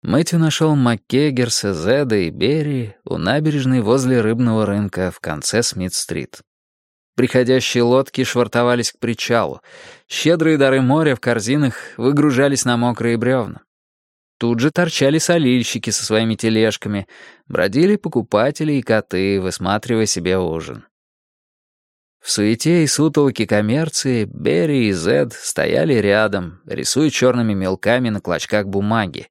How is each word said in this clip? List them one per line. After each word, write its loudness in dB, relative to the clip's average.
Мэтью 0
нашёл 2
Маккегерса, 0
Зеда 0
и 0
Берри -2
у -6
набережной 0
возле 2
рыбного 2
рынка -2
в -18
конце -2
Смит-стрит. -6
Приходящие 4
лодки 2
швартовались 0
к -20
причалу. -2
Щедрые 2
дары 4
моря 2
в -14
корзинах 0
выгружались 2
на 0
мокрые 0
брёвна. -2
Тут 0
же 2
торчали 0
солильщики 0
со -4
своими 0
тележками, -2
бродили 2
покупатели -2
и -2
коты, 0
высматривая -2
себе -2
ужин. -6
В -14
суете 2
и 2
сутолоке 2
коммерции 0
Берри 0
и 2
Зед 0
стояли -2
рядом, 0
рисуя -2
чёрными 0
мелками 0
на -4
клочках -2
бумаги -2